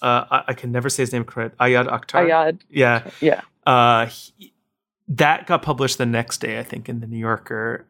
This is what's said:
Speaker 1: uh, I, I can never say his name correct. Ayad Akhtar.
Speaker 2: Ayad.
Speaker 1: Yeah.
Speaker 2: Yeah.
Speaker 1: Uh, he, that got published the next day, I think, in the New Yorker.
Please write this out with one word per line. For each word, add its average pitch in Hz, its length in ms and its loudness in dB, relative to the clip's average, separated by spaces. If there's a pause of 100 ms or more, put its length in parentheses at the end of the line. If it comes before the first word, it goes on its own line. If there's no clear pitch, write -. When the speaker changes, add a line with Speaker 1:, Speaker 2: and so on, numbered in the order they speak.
Speaker 1:
uh, 123 280 0
I, 135 200 0
I 127 40 -4
can 120 180 -8
never 120 180 -2
say 131 140 -2
his 123 80 -2
name 123 140 -2
correct. 113 320 -8
Ayad 123 300 2
Akhtar. 170 400 -2
Speaker 2:
Ayad. 160 320 0 (100)
Speaker 1:
Yeah. 120 400 2 (100)
Speaker 2:
Yeah. 151 220 2 (240)
Speaker 1:
Uh, 120 400 6
he, - 480 -18 (560)
that 151 380 2
got 170 160 2
published 131 340 -2
the 127 80 0
next 117 360 -2
day, 113 180 -6
I 117 40 -10
think, - 260 -12
in 120 100 -8
the 113 80 -10
New 113 100 -10
Yorker. 113 720 -4